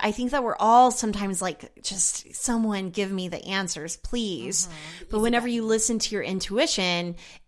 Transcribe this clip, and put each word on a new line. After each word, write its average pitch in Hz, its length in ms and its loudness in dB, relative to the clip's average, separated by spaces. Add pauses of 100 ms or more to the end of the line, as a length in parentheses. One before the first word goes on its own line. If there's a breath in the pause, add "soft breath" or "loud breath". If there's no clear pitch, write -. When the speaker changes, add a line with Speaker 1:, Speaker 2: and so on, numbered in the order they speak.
Speaker 1:
I 208 80 2
think 247 200 -2
that 277 120 0
we're 226 160 0
all 240 300 8
sometimes 202 500 -2
like, - 420 -6
"Just - 520 -2
someone 214 560 0
give 190 200 -2
me 185 180 -4
the 165 180 -8
answers, 175 500 -4
please." 185 680 -4
Speaker 2:
Mm-hmm. 160 440 -14
Speaker 1:
But 220 60 -2
Speaker 2:
Easy 214 60 4
Speaker 1:
whenever 240 220 4
Speaker 2:
button. 240 100 0
Speaker 1:
you 226 100 0
listen 220 340 2
to - 160 -2
your 202 80 -2
intuition, 185 920 0 (320 loud breath)